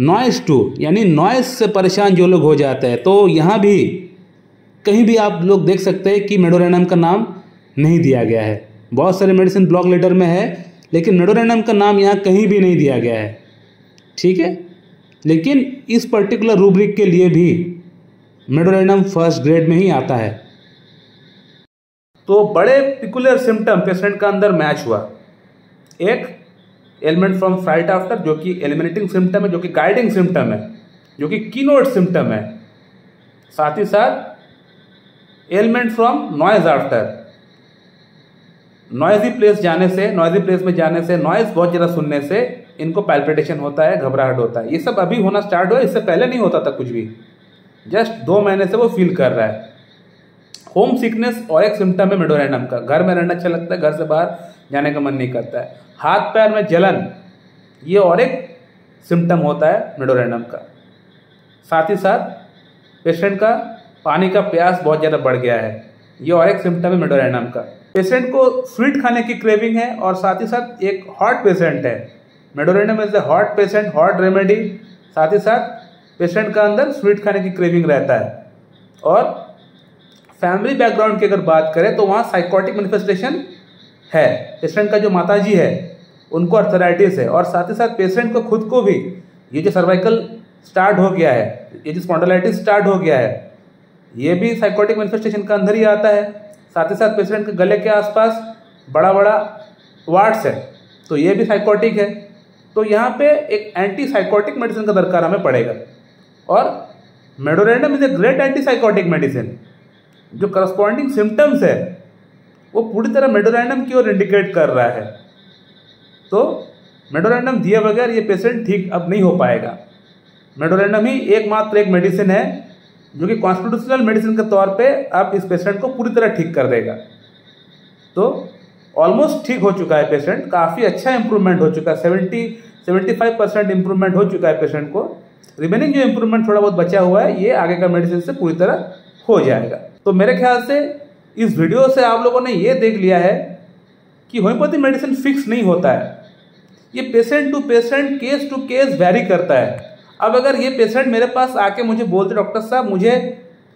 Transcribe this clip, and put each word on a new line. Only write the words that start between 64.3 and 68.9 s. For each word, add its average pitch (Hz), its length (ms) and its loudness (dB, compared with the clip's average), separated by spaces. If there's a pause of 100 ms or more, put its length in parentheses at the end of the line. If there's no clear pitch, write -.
का 202 100 2
प्यास 175 440 0
बहुत 156 140 0
ज़्यादा 156 180 0
बढ़ 131 200 0
गया 123 200 -2
है, 110 340 -8 (320)
ये 151 100 -2
और 175 160 4
एक 196 120 -2
सिम्टम 175 280 -2
है 180 80 0
मेडोराइनम 131 480 0
का। - 320 -10 (180)
पेशेंट 247 340 0
को 254 380 0
स्वीट 269 360 -2